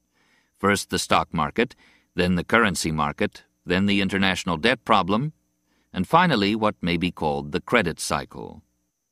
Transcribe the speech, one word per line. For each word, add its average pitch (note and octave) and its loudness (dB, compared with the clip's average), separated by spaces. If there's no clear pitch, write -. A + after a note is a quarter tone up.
First G2 0
the F2+ -2
stock E2+ 0
market, D#2+ -2
then F2+ 2
the E3+ 0
currency G#2 0
market, D#2 -4
then F2+ 0
the G2 2
international F#2+ -2
debt A#2+ -2
problem, G#2+ 0
and F#2+ -4
finally C3 4
what G#2+ 0
may F2 0
be F2 0
called D2 -4
the F2 -4
credit F2+ 0
cycle. B1+ -8